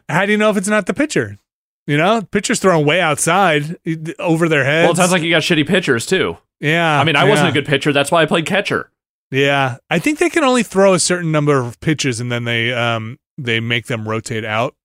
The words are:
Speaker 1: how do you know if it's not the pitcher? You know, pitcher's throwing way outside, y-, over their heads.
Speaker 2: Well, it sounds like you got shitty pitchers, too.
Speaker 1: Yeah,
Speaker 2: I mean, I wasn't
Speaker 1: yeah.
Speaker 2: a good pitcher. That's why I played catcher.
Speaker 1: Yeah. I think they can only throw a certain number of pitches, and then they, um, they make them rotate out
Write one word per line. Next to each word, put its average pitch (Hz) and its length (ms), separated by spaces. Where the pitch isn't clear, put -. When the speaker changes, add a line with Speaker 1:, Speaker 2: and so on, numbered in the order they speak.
Speaker 1:
how 175 160
do 208 80
you 214 40
know 214 120
if 202 80
it's 196 100
not 214 180
the 208 80
pitcher? 127 440
You 147 80
know, 202 340
pitcher's 202 300
throwing 170 260
way 160 140
outside, 160 840
y-, 165 100
over 165 300
their 143 160
heads. 156 180
Speaker 2:
Well, 175 80
it 170 60
sounds 185 160
like 180 80
you 170 100
got 160 120
shitty 147 220
pitchers, 151 400
too. 123 320
Speaker 1:
Yeah, 156 400
Speaker 2:
I 147 60
mean, 160 100
I - 80
wasn't 147 220
Speaker 1:
yeah. - 60
Speaker 2:
a - 20
good 147 120
pitcher. 147 280
That's 143 180
why 170 100
I 156 40
played 170 200
catcher. 185 460
Speaker 1:
Yeah. 135 460
I 165 100
think 294 200
they 349 100
can 330 140
only 254 200
throw 196 300
a 175 60
certain 175 320
number 147 260
of 120 220
pitches, 139 400
and 123 100
then 120 140
they, 117 300
um, 117 440
they 117 240
make 117 240
them 110 240
rotate 110 340
out 110 400